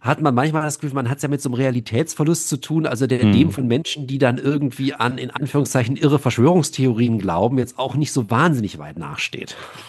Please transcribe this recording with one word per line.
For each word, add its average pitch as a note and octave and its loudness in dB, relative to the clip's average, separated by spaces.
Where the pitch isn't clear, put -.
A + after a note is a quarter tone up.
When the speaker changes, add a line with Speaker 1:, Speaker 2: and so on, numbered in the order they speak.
Speaker 1:
hat D3 0
man C#3+ 4
manchmal D3+ 2
das D3+ -6
Gefühl, C#3 -6
man B2+ -2
hat's C#3+ -4
ja D3 -2
mit C#3 -2
so C#3 -4
einem A#2 -4
Realitätsverlust C3+ 0
zu D3 -2
tun, D#3 -2
also B2+ -2
der B2+ 0
Speaker 2:
Hm. G#2 6
Speaker 1:
dem C#3 6
von B2+ -2
Menschen, C#3 -2
die C3+ -4
dann B2+ 2
irgendwie C3+ -2
an, B2 -2
in B2+ -8
Anführungszeichen, C3+ 0
irre D3 4
Verschwörungstheorien B2 2
glauben, F#2+ 0
jetzt A#2+ -4
auch C3+ -4
nicht C#3+ -2
so A#2 -2
wahnsinnig C3 0
weit D2 -16
nachsteht. - -10